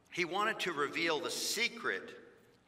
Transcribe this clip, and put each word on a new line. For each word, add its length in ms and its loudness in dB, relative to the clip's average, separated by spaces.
he 140 -2
wanted 360 2
to 120 0
reveal 460 2
the 120 -2
secret 840 -2